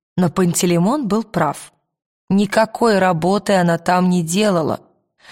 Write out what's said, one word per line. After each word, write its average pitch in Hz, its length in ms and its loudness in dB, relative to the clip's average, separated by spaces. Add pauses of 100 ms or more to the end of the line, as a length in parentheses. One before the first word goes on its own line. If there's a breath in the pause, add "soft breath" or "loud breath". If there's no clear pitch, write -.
(160)
но 175 140 0
Пантелеймон 185 800 0
был 214 160 -2
прав. - 500 -6 (560)
Никакой 214 720 0
работы 185 540 0
она 175 260 2
там 180 300 0
не 180 120 0
делала, 170 580 -2 (520 loud breath)